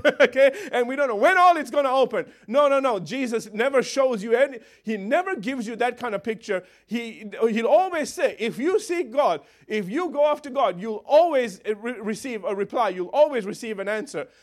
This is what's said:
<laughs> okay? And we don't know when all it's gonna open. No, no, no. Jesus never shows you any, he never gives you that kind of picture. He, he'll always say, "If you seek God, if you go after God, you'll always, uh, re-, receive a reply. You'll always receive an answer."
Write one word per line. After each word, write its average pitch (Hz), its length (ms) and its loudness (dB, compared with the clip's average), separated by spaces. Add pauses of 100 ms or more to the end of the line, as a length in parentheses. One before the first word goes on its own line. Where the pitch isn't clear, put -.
<laughs> 294 140 4
okay? 262 300 6 (200)
And 240 160 0
we 262 80 -6
don't 277 120 0
know 226 80 -2
when 320 220 4
all 359 200 8
it's 277 140 -6
gonna 277 220 0
open. 254 380 0 (160)
No, 285 220 4
no, 277 100 2
no. 254 200 0
Jesus 220 520 -6
never 247 320 0
shows 262 400 0
you 226 120 0
any, 269 240 2 (240)
he 220 140 -4
never 330 380 -2
gives 240 320 -6
you 240 100 -8
that 240 200 -2
kind 240 180 -6
of 196 80 -6
picture. 196 400 -6 (220)
He, 220 440 -8 (200)
he'll 226 180 0
always 330 460 2
say, 269 260 -2
"If 202 180 -4
you 302 220 0
seek 330 320 -4
God, 220 300 2 (260)
if 208 220 -4
you 330 200 -4
go 285 180 2
after 294 220 -4
God, 240 300 -2
you'll 214 260 -8
always, 269 600 4
uh, 214 80 -2
re-, 226 240 -8
receive 220 440 -6
a 208 100 -4
reply. 202 360 -2
You'll 180 180 -6
always 277 380 2
receive 202 340 -8
an 196 80 -8
answer." 202 400 -6 (160)